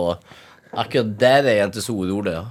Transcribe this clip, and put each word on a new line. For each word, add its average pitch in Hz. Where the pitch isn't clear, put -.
akkurat 113
der 131
er 113
jeg 101
ikke 110
så 120
orolig, 95
da. 82